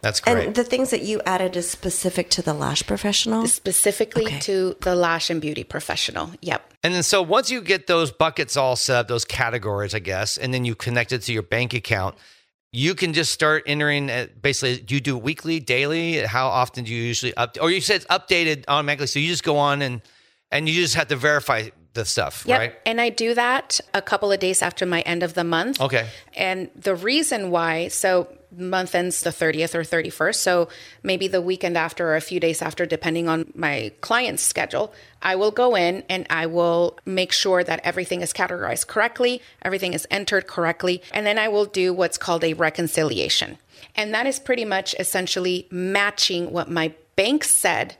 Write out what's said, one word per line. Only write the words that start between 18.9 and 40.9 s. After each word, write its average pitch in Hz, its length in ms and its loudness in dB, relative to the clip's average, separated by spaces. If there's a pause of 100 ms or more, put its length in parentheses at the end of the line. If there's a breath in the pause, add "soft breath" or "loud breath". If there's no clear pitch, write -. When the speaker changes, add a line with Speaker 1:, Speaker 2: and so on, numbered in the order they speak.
Speaker 1:
so - 100 -2
you 151 100 2
just 170 160 -2
go 147 140 2
on 143 240 2
and, 123 180 -4 (500 soft breath)
and 151 180 0
you 156 120 2
just 147 140 2
have 156 140 0
to 147 80 0
verify 131 520 2 (240)
the 117 120 -4
stuff, - 420 -2
Speaker 3:
Yep. 247 120 4
Speaker 1:
right? 220 160 0 (120)
Speaker 3:
And 226 140 2
I 240 80 4
do 233 260 0
that 247 460 0 (120)
a 196 80 4
couple 202 300 2
of 196 80 4
days 185 240 2
after 180 240 -2
my 170 140 2
end 170 240 0
of 165 100 -4
the 180 80 0
month. 170 380 0
Speaker 1:
Okay. 127 260 2 (300 loud breath)
Speaker 3:
And 185 400 -2
the 196 180 0
reason 220 560 0
why, 165 380 0
so 180 400 2 (280)
month 185 400 -2
ends 175 260 0
the 170 100 0
thirtieth 160 440 0
or 165 80 -2
thirty-first. 165 580 -2
So 175 260 4 (360 loud breath)
maybe 190 240 0
the 185 120 2
weekend 180 360 -2
after 165 340 -2
or 156 60 4
a 160 40 2
few 170 200 -4
days 165 220 0
after, 165 240 -2
depending 165 420 -2
on 160 260 -2
my 135 460 -2
client's 233 420 0
schedule, - 500 -2 (300 loud breath)
I 185 140 2
will 208 160 4
go 247 240 4
in 180 320 2
and 185 220 -4
I 165 160 2
will 170 580 2
make 185 280 0
sure 185 300 4
that 170 220 -2
everything 175 380 -2
is 170 100 -4
categorized 180 560 -2
correctly, 240 520 0 (220 loud breath)
everything 185 320 -2
is 160 160 -4
entered 196 380 0
correctly, 180 520 -2 (120)